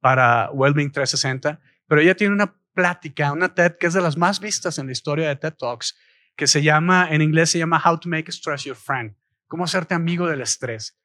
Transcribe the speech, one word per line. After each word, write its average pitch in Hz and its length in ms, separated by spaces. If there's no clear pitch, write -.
para 123 480
Wellbeing 143 400
trescientos 139 300
sesenta, 135 400
pero 151 140
ella 180 160
tiene 202 180
una 202 220
plática, 160 580
una 180 220
ted 175 240
que - 80
es 170 80
de 190 60
las 160 160
más 180 240
vistas 196 380
en 135 80
la 131 60
historia 151 360
de 139 80
ted 156 180
Talks, 120 420
que 143 120
se 147 140
llama, 170 480
en 156 120
inglés 160 280
se 175 80
llama 165 260
How 160 140
to 170 100
Make 160 240
Stress 143 320
Your 131 120
Friend, 120 380
cómo 175 180
hacerte 180 300
amigo 170 320
del 151 140
estrés. 113 640